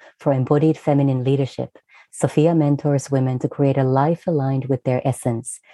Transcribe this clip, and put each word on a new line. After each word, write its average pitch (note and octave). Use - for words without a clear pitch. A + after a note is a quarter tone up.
for C#3+
Embodied D3
Feminine C#3
Leadership, C3+
Sophia D3+
mentors C#3+
women C3
to C#3+
create C#3
a C3+
life C#3
aligned C3+
with C3
their B2+
essence B2